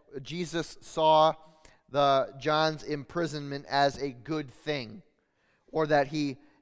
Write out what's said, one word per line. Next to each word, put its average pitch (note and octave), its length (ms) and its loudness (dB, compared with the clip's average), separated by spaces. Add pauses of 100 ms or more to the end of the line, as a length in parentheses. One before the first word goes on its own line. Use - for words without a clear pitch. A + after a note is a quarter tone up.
(220)
Jesus D#3+ 580 -6
saw D#3 540 4 (560)
the, C3+ 500 2
John's D3+ 420 0
imprisonment C#3+ 840 -6
as C#3 300 2
a C#3 100 -4
good C3+ 420 -8
thing, C#3+ 520 -8 (680)
or D#3+ 160 0
that D3 200 4
he C#3+ 320 -4 (240)